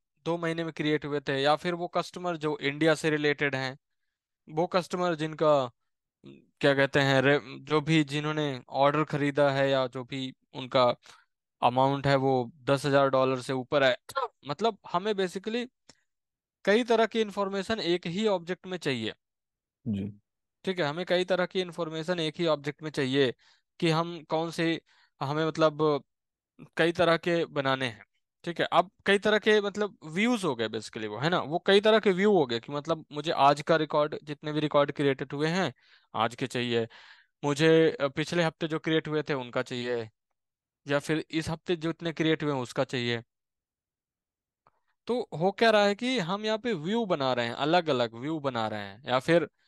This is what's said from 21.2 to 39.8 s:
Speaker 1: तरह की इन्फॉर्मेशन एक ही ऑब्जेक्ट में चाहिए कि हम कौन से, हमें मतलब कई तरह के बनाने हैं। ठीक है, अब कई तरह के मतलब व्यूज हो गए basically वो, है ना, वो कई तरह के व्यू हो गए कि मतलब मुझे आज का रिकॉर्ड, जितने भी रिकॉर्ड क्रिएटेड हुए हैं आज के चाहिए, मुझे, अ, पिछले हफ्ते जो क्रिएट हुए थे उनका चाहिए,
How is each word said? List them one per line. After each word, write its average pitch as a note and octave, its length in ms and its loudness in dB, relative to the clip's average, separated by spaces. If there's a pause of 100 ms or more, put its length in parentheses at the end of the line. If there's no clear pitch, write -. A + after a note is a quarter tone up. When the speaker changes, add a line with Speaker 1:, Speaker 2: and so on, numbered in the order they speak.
Speaker 1:
तरह F3+ 220 0
की F#3+ 140 -4
इन्फॉर्मेशन E3 600 -6
एक D#3 180 -4
ही E3+ 80 0
ऑब्जेक्ट D3 360 -2
में D#3 80 -8
चाहिए C3+ 440 2 (460)
कि E3 100 2
हम E3 340 -2
कौन D#3+ 260 -2
से, E3 300 -2 (420)
हमें D3+ 240 -2
मतलब D3+ 580 2 (720)
कई E3+ 160 4
तरह E3+ 240 4
के E3+ 280 0
बनाने C3+ 420 -2
हैं। G#2+ 180 -8 (400)
ठीक E3+ 160 -6
है, C#3+ 120 0
अब F3 180 4 (160)
कई G3+ 120 4
तरह G#3 200 2
के G#3+ 220 2
मतलब G3+ 440 -4
व्यूज G3 400 -2
हो D3 100 0
गए A2+ 140 -2
basically A2 400 -8
वो, G#2 100 -10
है C#3 100 -2
ना, F3 100 0
वो C#3+ 280 -4
कई G3+ 140 6
तरह G#3+ 180 4
के G#3 140 2
व्यू G3 200 2
हो D#3+ 140 6
गए A#2 140 -2
कि C#3+ 120 -14
मतलब D3 400 -6
मुझे D3+ 200 -4
आज C#3+ 300 4
का E3 140 2
रिकॉर्ड, D3+ 480 0
जितने D3+ 280 -10
भी D3+ 80 -2
रिकॉर्ड D3 320 2
क्रिएटेड C#3 400 -2
हुए D3 160 -2
हैं F3 260 -2 (400)
आज A2+ 200 0
के C3 120 -6
चाहिए, A#2+ 420 -2 (560)
मुझे, D#3+ 560 4
अ, C#3+ 80 0
पिछले D#3 340 -2
हफ्ते D#3+ 260 -4
जो D#3 100 -4
क्रिएट D#3+ 300 -2
हुए D3+ 140 -2
थे D3 120 -4
उनका B2+ 280 -4
चाहिए, A#2+ 480 -6 (800)